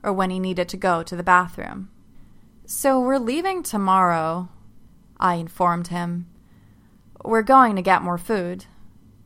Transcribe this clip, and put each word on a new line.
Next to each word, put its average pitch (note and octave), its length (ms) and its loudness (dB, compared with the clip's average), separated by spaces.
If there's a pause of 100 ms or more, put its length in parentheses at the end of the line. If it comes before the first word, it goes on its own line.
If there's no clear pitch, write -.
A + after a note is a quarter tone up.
or G3+ 100 -2
when F#3 180 0
he F#3 100 -4
needed F3+ 280 -2
to - 80 -10
go F3 260 0
to F3 140 -10
the F3 60 -8
bathroom. F3+ 640 0 (760)
"So C4+ 340 0
we're C4 180 0
leaving E4 440 -2
tomorrow," F3+ 880 0 (720)
I F3+ 160 2
informed E3+ 540 -2
him. F3 380 -6 (1000)
"We're A3 180 2
going B3 340 6
to F#3 60 -2
get F#3 200 2
more F3 160 -4
food." F#3 480 -6 (600)